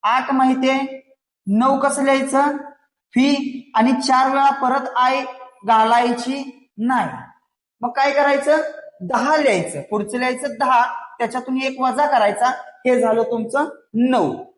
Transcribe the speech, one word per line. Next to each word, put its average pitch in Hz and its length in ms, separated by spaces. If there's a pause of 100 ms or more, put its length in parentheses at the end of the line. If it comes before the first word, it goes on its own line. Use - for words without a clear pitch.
आठ 254 300
माहितीये, 262 460 (680)
नऊ 247 340
कसं 277 240
लिहायचं? 269 520 (580)
व्ही 277 600
आणि 240 180 (100)
चार 262 280
वेळा 277 200 (120)
परत 254 340
आय 262 260 (440)
घालायची 240 760 (360)
नाही. 226 300 (760)
मग 247 140
काय 277 160
करायचं? 277 480 (420)
दहा 240 340
लिहायचं, 202 440 (100)
पुढचं 208 280
लिहायचं 254 420
दहा, 254 220 (360)
त्याच्यातून 254 440
एक 262 180
वजा 254 280
करायचा, 240 440 (340)
हे 247 140
झालं 226 220
तुमचं 233 460 (340)
नऊ. 233 320 (240)